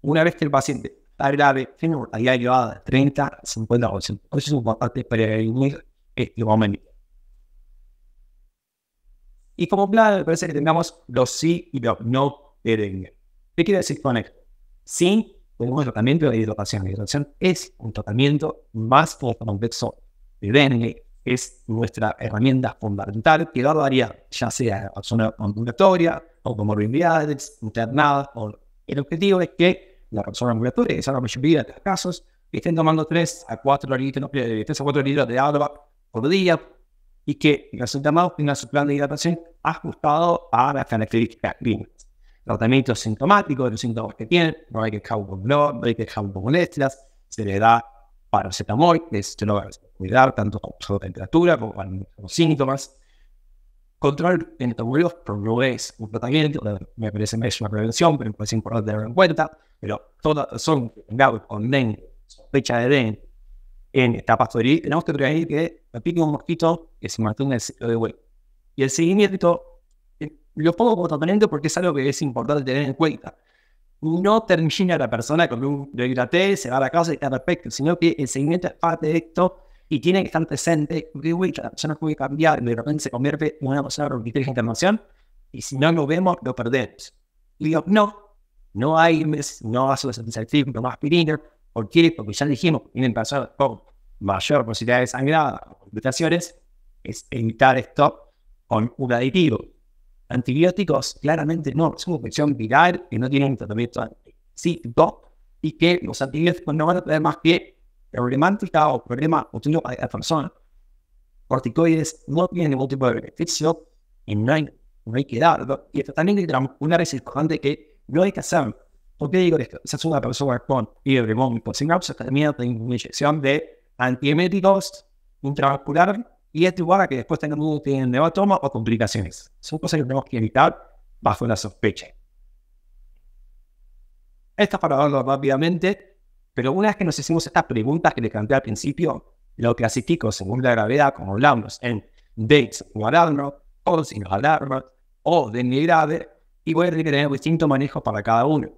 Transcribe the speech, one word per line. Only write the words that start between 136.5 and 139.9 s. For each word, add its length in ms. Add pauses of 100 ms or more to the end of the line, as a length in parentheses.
pero 200
una 160
vez 80
que 80
nos 140
hicimos 280
estas 180
preguntas 480
que 80
les 100
planteé 260
al 60
principio, 720 (200)
lo 200
clasifico 560